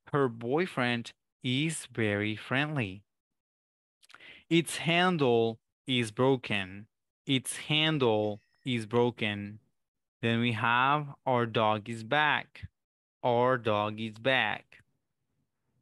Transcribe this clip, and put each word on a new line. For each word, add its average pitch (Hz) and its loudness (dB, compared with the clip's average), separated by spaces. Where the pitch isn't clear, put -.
"Her 139 2
boyfriend 120 -2
is 147 -2
very 107 0
friendly." 123 -4
"Its 165 2
handle 143 2
is 120 0
broken." 107 0
"Its 135 -4
handle 127 0
is 120 -2
broken." 107 -2
Then 117 2
we 120 0
have, 127 0
"Our 120 0
dog 110 0
is 113 -10
back." 143 -2
"Our 123 2
dog 107 -2
is 110 -8
back." 120 -2